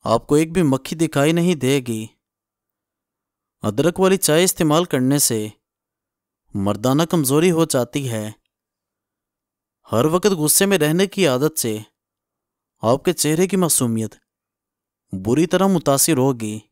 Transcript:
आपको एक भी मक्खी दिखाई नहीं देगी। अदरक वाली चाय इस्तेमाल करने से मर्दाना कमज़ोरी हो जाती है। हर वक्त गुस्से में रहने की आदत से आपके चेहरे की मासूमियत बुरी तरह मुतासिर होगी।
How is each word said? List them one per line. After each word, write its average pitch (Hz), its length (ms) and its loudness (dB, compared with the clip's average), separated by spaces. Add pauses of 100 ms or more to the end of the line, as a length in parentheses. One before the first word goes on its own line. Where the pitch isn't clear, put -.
आपको 120 320 0
एक 160 160 0
भी 185 120 2
मक्खी 135 320 -2
दिखाई 156 360 0
नहीं 170 240 0
देगी। 123 520 -4 (1500)
अदरक 139 380 -2
वाली 190 180 2
चाय 165 260 2
इस्तेमाल 170 400 0
करने 139 360 0
से 113 200 -2 (1120)
मर्दाना 107 500 0
कमज़ोरी 156 440 0
हो 165 180 2
जाती 135 400 -4
है। 107 280 -6 (1500)
हर 117 180 0
वक्त 180 260 2
गुस्से 156 340 0
में 196 120 2
रहने 160 280 2
की 190 180 -2
आदत 143 320 0
से 107 280 -6 (960)
आपके 135 300 0
चेहरे 156 340 0
की 196 100 -4
मासूमियत 120 640 -2 (920)
बुरी 123 340 0
तरह 185 220 2
मुतासिर 147 500 2
होगी। 113 540 -2